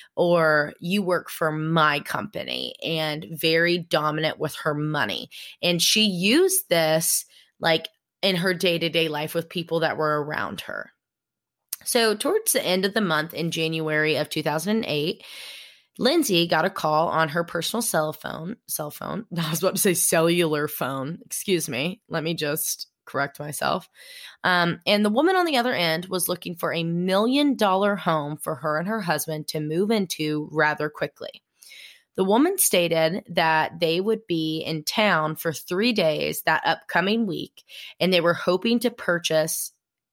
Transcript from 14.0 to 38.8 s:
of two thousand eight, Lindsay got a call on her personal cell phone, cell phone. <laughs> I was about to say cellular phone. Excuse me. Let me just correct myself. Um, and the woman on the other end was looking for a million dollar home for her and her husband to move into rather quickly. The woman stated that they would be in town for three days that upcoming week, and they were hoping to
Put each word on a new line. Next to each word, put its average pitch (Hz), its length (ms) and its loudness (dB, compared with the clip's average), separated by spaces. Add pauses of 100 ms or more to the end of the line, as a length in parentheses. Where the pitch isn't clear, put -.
of 147 120 -2
two 156 140 -4
thousand 160 420 0
eight, 151 380 -2 (760)
Lindsay 214 480 4
got 170 180 2
a 196 60 0
call 156 380 2
on 160 200 2
her 170 140 -2
personal 175 400 -4
cell 156 300 0
phone, - 420 -10 (120)
cell 151 220 -8
phone. - 420 -8
<laughs> 170 60 -6
I 160 140 -2
was 165 100 -2
about 190 140 0
to - 60 0
say 190 120 4
cellular 165 760 2
phone. 135 580 -6
Excuse - 440 -2
me. 139 400 -4
Let 156 140 -4
me 170 100 -2
just 156 540 -4 (180)
correct 139 340 -4
myself. 147 480 -4 (560)
Um, 175 440 2
and 208 180 4
the 208 60 2
woman 320 240 4
on 359 100 2
the 294 120 2
other 247 160 2
end 170 340 0
was 185 200 -2
looking 175 280 -6
for 156 180 -4
a 165 100 -2
million 202 720 2
dollar 202 400 2
home 156 420 -2
for 156 180 -6
her 151 240 -2
and 175 80 -4
her 220 140 -4
husband 156 480 -4
to 160 100 -4
move 165 320 0
into 156 600 -2
rather 151 380 2
quickly. - 540 -8 (720)
The 190 80 0
woman 277 340 4
stated 165 720 2
that 160 500 2
they 165 200 2
would 220 280 0
be 160 380 -2
in 156 180 -4
town 160 520 2
for 165 160 -4
three 208 420 0
days 151 500 0
that 160 220 2
upcoming 196 640 0
week, - 360 -8 (360)
and 180 140 4
they 175 80 6
were 170 140 4
hoping 226 440 0
to 233 120 0